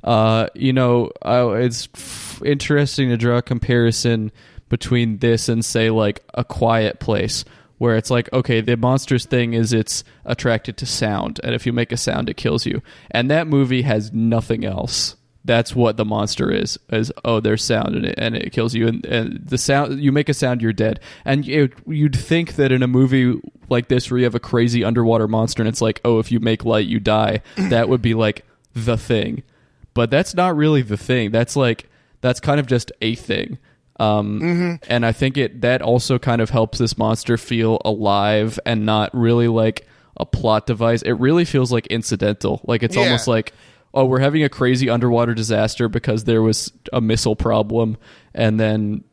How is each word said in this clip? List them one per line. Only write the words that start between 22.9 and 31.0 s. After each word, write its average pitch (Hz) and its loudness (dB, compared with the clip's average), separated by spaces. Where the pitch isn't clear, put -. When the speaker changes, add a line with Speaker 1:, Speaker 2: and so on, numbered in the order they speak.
Speaker 1:
like 120 0
this 123 0
where 123 -2
you 127 2
have 113 0
a 120 -2
crazy 120 2
underwater 113 2
monster 113 0
and 110 0
it's 113 -4
like, 110 0
"Oh, 117 4
if 113 -2
you 120 2
make 113 -2
light, 107 0
you 117 -2
die," 107 0
Speaker 2:
<clears throat> - -14
Speaker 1:
that 127 0
would 127 0
be, 113 0
like, 110 -2
the 113 -2
thing. - -2
But 117 2
that's 160 2
not 180 2
really 151 4
the 104 -4
thing. 113 0